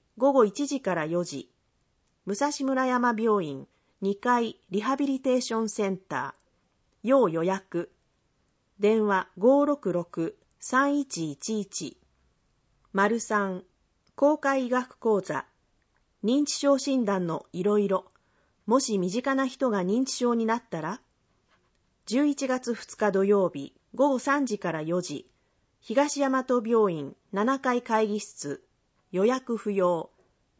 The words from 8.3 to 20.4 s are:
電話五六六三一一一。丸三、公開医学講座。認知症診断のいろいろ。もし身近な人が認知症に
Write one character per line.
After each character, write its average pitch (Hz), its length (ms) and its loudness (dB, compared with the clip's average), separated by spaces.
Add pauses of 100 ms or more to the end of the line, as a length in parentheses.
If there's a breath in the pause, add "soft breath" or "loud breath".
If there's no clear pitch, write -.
電 214 260 2
話 196 320 0
五 269 280 6
六 285 260 -2
六 165 460 -4 (220)
三 285 400 0
一 165 320 -6
一 214 280 -6
一。 - 380 -10 (960)
丸 208 260 2
三、 196 440 -4 (520)
公 294 220 4
開 269 300 0
医 - 20 -4
学 247 280 -4
講 214 240 0
座。 147 240 -6 (800)
認 262 220 2
知 - 80 -4
症 277 240 2
診 262 280 0
断 190 200 0
の 160 280 -6
い 180 100 -4
ろ 208 160 2
い 202 80 2
ろ。 190 240 -2 (560)
も 233 120 4
し 220 200 -2
身 185 100 0
近 247 240 -2
な 269 140 0
人 254 240 -2
が 202 120 0
認 214 220 0
知 - 80 -6
症 240 220 0
に 226 100 0